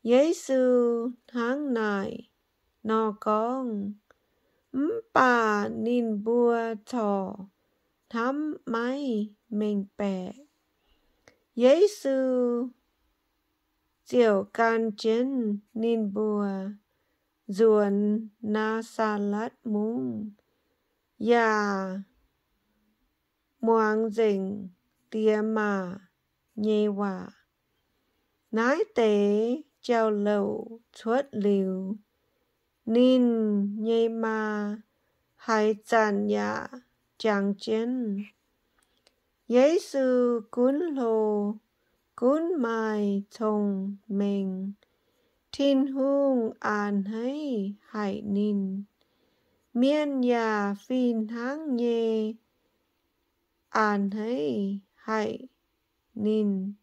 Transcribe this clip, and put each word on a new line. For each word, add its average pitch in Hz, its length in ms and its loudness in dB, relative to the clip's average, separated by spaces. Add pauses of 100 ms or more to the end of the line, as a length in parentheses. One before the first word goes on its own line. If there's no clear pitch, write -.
Giêsu 247 1080 4 (160)
tháng 247 480 -2
nải, 208 560 -2 (520)
no 220 380 0
con, 214 720 -2 (800)
ấm 277 180 -2 (240)
bà 220 540 4
nín 226 560 -2
bua 233 500 2 (120)
thọ, 202 500 -2 (760)
thắm 277 460 -2 (100)
máy 233 680 -4 (160)
mình 208 340 -2 (140)
bè. 190 340 -4 (1200)
Giêsu 254 1120 2 (1400)
diệu 220 400 4 (100)
can 226 380 2
chiến 226 680 0 (160)
nín 220 380 -2
bùa, 208 360 -2 (1000)
ruộn 208 840 2 (120)
na 220 420 -2
sa 214 360 -2
lát 208 320 -2 (140)
múng, 220 680 -4 (880)
ya 208 840 0 (1600)
muang 220 500 2
dình 202 580 0 (420)
tia 214 340 2
mà 208 540 -2 (560)
nhê 214 320 0
hòa. 196 420 -4 (1200)
Nái 240 280 2 (160)
tế 214 640 2 (240)
treo 226 300 0
lầu 208 680 -2 (120)
chuốt 247 400 -2
liu, 196 640 0 (920)
nín 247 360 6 (600)
nhê 226 260 2
ma, 220 680 -2 (600)
hai 214 380 2 (100)
chàn 208 440 2
ya 208 400 -2 (500)
chàng 202 400 0
chiến. 220 640 -4 (1300)
Giêsu 254 920 2 (100)
cún 262 280 2
lô, 220 760 0 (600)
cún 311 460 0
mai 214 680 0
thông 202 680 -2 (120)
mình, 196 640 -2 (800)
thiên 277 340 2
hương 269 720 0
an 208 440 -2
hay 226 760 -4
hải 208 420 -6
nín, 202 600 -2 (920)
miên 277 460 2
nhà 220 540 0 (120)
phin 240 420 0
tháng 262 480 -4
nhê, 226 580 0 (1300)
an 208 420 0
hay 214 720 -4 (140)
hải 220 540 -6 (680)
nín. 208 580 -2 (100)